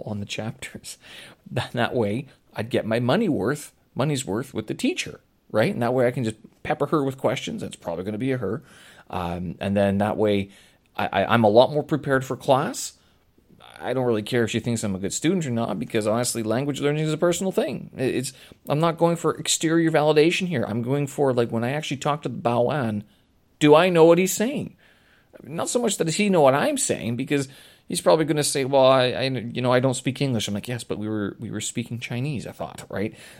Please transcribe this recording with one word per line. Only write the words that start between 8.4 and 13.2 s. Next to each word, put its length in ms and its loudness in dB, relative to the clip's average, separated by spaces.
Um, 500 -6
and 160 -2
then 220 2
that 180 0
way 340 0
I, 160 -2
I, 220 0
I'm 100 4
a 60 6
lot 240 8
more 100 -2
prepared 400 0
for 140 -6
class. 560 0